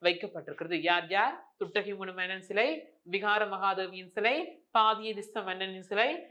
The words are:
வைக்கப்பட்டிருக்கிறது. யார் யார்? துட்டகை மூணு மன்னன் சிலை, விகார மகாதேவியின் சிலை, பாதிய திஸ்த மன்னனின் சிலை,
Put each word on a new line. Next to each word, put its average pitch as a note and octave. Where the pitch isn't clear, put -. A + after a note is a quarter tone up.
வைக்கப்பட்டிருக்கிறது. E3+
யார் E3
யார்? G#3+
துட்டகை G3+
மூணு F#3+
மன்னன் F#3
சிலை, A#3+
விகார G#3
மகாதேவியின் F#3
சிலை, C4
பாதிய A3
திஸ்த G#3+
மன்னனின் F#3
சிலை, A#3+